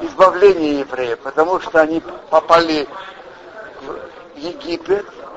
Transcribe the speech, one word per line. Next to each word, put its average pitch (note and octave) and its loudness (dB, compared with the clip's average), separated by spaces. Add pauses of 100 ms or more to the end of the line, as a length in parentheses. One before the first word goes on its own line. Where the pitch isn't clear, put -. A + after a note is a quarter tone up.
избавления E3+ 4
евреев, B2+ -4
потому D#3+ 0
что - 2
они D#3+ 0 (280)
попали D#3+ 2 (920)
в - -16
Египет, E3+ -4 (300)